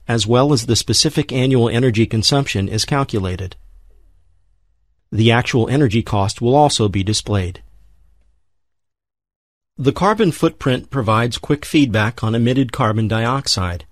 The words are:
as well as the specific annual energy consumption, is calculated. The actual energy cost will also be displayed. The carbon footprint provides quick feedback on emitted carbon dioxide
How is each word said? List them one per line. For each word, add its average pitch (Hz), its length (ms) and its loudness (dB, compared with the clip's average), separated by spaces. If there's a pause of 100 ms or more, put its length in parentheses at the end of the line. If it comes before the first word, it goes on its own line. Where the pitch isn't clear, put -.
as 117 200 -2
well 127 260 4
as 120 140 0
the 117 100 2
specific - 560 0
annual 127 360 2
energy 117 380 2
consumption, 110 640 0
is 110 160 -4
calculated. 92 720 -4 (1500)
The 110 220 4
actual 120 360 2
energy 120 340 2
cost 98 380 -4
will 120 140 2
also 143 340 2
be 95 140 -2
displayed. 98 600 -4 (2250)
The 135 140 2
carbon 208 400 2
footprint 131 580 -2
provides 117 480 0
quick - 260 -4
feedback 110 580 0
on 110 120 -2
emitted 120 380 0
carbon 110 360 0
dioxide 110 840 -2